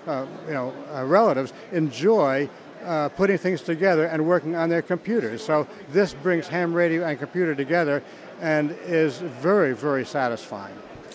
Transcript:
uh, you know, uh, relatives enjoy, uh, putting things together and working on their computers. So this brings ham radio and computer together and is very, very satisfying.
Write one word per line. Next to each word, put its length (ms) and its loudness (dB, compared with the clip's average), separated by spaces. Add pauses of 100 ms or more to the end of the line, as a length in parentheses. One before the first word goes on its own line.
uh, 200 -4 (200)
you 80 -6
know, 200 -4 (200)
uh, 100 -4
relatives 500 4 (180)
enjoy, 800 2 (340)
uh, 260 0
putting 280 2
things 240 -2
together 440 2
and 200 0
working 280 2
on 140 0
their 140 2
computers. 600 -2
So 240 2 (260)
this 200 2
brings 360 0
ham 260 -2
radio 320 2
and 120 -2
computer 360 -2
together 480 0 (380)
and 440 0
is 340 2
very, 560 2
very 300 0
satisfying. 720 -4 (400)